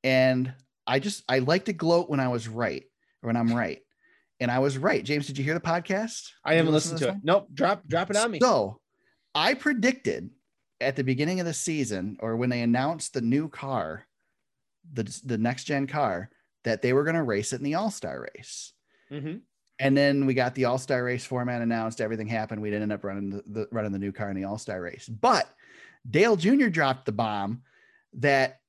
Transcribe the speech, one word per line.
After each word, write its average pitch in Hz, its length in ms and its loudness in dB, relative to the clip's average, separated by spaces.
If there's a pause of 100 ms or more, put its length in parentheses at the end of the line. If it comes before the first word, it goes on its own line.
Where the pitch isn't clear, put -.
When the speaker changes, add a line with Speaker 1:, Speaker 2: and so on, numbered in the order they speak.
Speaker 1:
And 131 480 4 (340)
I 131 120 2
just, 202 320 -4
I 131 80 4
like 156 260 2
to 220 80 -2
gloat 170 380 2
when 139 100 0
I 127 80 0
was 113 180 -2
right, 110 380 -4 (380)
when 117 140 0
I'm 117 160 2
right. 107 280 -2 (600)
And 123 100 0
I 127 100 2
was 135 180 0
right. 190 260 0
James, 143 220 -2
did 135 100 -8
you 139 80 -4
hear 156 100 0
the 165 60 -2
podcast? 185 680 -4 (140)
Speaker 2:
I - 60 -2
Speaker 1:
Did 160 40 6
you - 40 6
Speaker 2:
haven't 160 140 4
Speaker 1:
listen 156 200 2
Speaker 2:
listened 160 60 -4
Speaker 1:
to - 0 -
Speaker 2:
to 143 60 0
Speaker 1:
this 120 40 2
Speaker 2:
it. 113 40 0
Speaker 1:
one? 101 120 -6
Speaker 2:
Nope. 196 280 4
Drop, 170 340 0
drop 170 240 -2
it 196 60 0
on 226 140 2
me. 175 100 -6
Speaker 1:
So 131 400 2 (540)
I 185 200 2
predicted 254 760 -2 (500)
at 131 160 0
the 139 80 -2
beginning 151 360 0
of 170 60 -2
the 165 60 -4
season, 107 680 -4
or 113 160 -2
when 123 120 0
they 120 140 0
announced 131 500 0
the 131 80 -4
new 139 300 0
car, 101 560 -6 (880)
the, 117 100 -4 (240)
the 117 120 -2
next 120 260 -2
gen 139 220 -2
car, 117 440 -2 (340)
that 113 180 0
they 123 100 2
were 143 120 4
gonna 165 180 0
race 104 300 -2
it 135 40 -6
in - 80 -8
the 147 100 -2
All-Star 90 600 -4
race. - 380 -16 (400)
Speaker 2:
Mm-hmm. 151 240 -8 (420)
Speaker 1:
And 135 180 4
then 143 300 4
we 131 80 4
got 123 200 2
the 127 120 2
All-Star 127 380 0
race 123 200 -2
format 123 380 -4
announced. 113 380 -2
Everything 107 260 -2
happened. 110 360 -4
We'd 104 120 -2
ended 104 180 0
up 98 120 -6
running 98 260 -6
the, 101 160 -8
the, 104 240 -6
running 107 220 -2
the 98 60 -4
new 98 140 -4
car 101 180 -6
in 95 60 -4
the 95 80 -4
All-Star 101 360 -6
race. - 280 -10
But 156 400 2 (640)
Dale 202 260 6
Junior 233 340 4
dropped 135 360 2
the 110 60 -2
bomb 107 500 -2 (520)
that 135 540 2